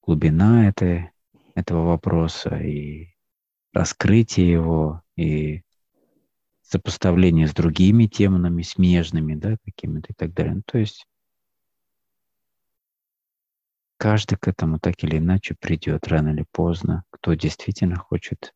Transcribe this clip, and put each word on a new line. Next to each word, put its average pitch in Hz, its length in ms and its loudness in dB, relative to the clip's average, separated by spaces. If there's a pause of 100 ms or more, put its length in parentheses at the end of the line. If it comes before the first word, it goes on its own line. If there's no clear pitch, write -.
Глубина 87 640 4
этой, 87 440 -2 (420)
этого 82 300 -2
вопроса 82 720 -2
и 78 580 -8 (580)
раскрытие 92 760 2
его, 82 520 0 (140)
и 76 460 -4 (1120)
сопоставление 87 720 2
с 76 80 -4
другими 92 520 4
темами, 87 560 0
смежными, 82 720 0
да, 104 300 -4
какими-то - 480 -10
и - 20 -12
так 82 180 -8
далее. 82 240 -4
Ну, 104 100 -8
то - 120 -4
есть - 280 -6 (3000)
каждый 107 420 0
к - 100 -4
этому 80 320 -2
так - 240 -4
или 80 140 -2
иначе 90 360 0
придет - 540 -4
рано 78 220 0
или 76 200 -4
поздно, 85 600 -2
кто - 240 -2
действительно 87 640 -4
хочет - 600 -10